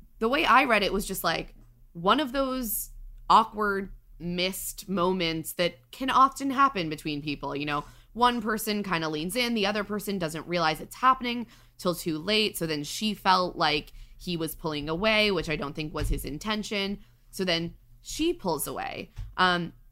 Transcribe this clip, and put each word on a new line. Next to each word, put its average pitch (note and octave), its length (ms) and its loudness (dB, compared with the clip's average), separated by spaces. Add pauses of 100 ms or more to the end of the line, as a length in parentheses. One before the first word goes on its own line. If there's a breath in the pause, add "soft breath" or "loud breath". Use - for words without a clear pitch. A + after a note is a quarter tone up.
(200)
the A3+ 100 2
way C#4 160 2
I C4 200 8
read G#3+ 180 4
it F3+ 100 2
was F#3+ 120 0
just, - 180 -6
like, E3 320 -2 (380)
one F#3+ 260 4
of C4+ 120 0
those C4 600 -2 (380)
awkward G3+ 600 4 (300)
missed F3 680 -4
moments F3 680 0
that E3+ 220 0 (160)
can C4 180 -6
often C4+ 420 4
happen A#3+ 380 2
between D3+ 320 -4
people. C#3+ 340 -6
You C#3+ 100 -4
know, D3 200 -2 (280 soft breath)
one A#3+ 280 4
person G#3+ 420 -2
kinda E3 260 -2
leans D#3 260 -4
in, A#3+ 200 0
the G3+ 100 2
other G#3 180 0
person G3+ 360 -4
doesn't D#3+ 280 -4
realize E3 320 2
it's - 180 -14
happening B3 500 2 (300 soft breath)
till F3 180 0
too D#3 220 -4
late. G#3 400 2
So E3 80 -2
then D3+ 180 -2
she G#3+ 300 -4
felt F#3 440 2
like D3+ 340 0 (260 soft breath)
he F3 200 -4
was D#3+ 180 -4
pulling D3+ 320 -6
away, G#3+ 440 2
which E3 180 0
I D#3 80 0
don't D3 180 -6
think D3+ 180 -6
was D3+ 160 -2
his C#3 140 0
intention. G3+ 760 -4 (320 soft breath)
So F#3+ 120 -4
then E3+ 300 0 (280)
she E4 300 -2
pulls E3 360 -2
away. C3+ 440 -8 (240 loud breath)
Um, F3 380 2 (180)